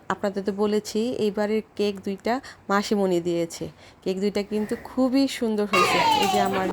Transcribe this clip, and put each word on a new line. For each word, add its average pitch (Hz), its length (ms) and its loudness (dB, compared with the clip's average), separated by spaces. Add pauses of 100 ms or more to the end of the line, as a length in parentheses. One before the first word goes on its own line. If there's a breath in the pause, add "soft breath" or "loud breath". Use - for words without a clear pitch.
আপনাদের 196 360 -4
তো 208 80 0
বলেছি, 214 600 0
এইবারের 208 500 -2 (140)
কেক 202 240 -2
দুইটা 208 400 -4 (280 loud breath)
মাসিমণি 196 520 2
দিয়েছে। 170 480 -2 (360 loud breath)
কেক 190 160 -2
দুইটা 202 220 0
কিন্তু 214 420 -4
খুবই 262 440 2
সুন্দর 214 440 -2
হয়েছে। 906 480 4
এই 415 120 4
যে 740 80 4
আমার 190 320 0